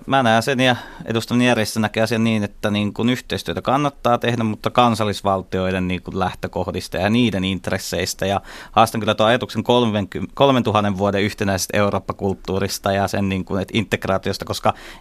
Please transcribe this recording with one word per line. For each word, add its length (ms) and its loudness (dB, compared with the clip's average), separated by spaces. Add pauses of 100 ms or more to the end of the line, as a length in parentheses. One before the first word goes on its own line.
mä 180 2
näen 200 4
sen 160 0
ja 160 4 (300)
edustamani 420 0
järjestö 320 2
näkee 240 0
asian 200 0
niin, 200 2
että 280 -4
niin 220 0
kun 160 0
yhteistyötä 520 -4
kannattaa 560 0
tehdä, 260 -2
mutta 260 -2
kansallisvaltioiden 1160 0
niin 140 -4
kun 180 -8
lähtökohdista 760 -4
ja 120 2
niiden 340 2
intresseistä. 840 -4
Ja 160 0 (300)
haastan 300 2
kyllä 140 2
tuon 140 4
ajatuksen 340 0
kolmenkymmenen, 720 0
kolmentuhannen 640 2
vuoden 260 2
yhtenäisestä 540 -2
Eurooppa-kulttuurista 1120 -2
ja 160 0
sen 220 -2
niin 160 -2
kun, 160 -4
et 120 -8
integraatiosta, 720 -2
koska 280 -2 (280)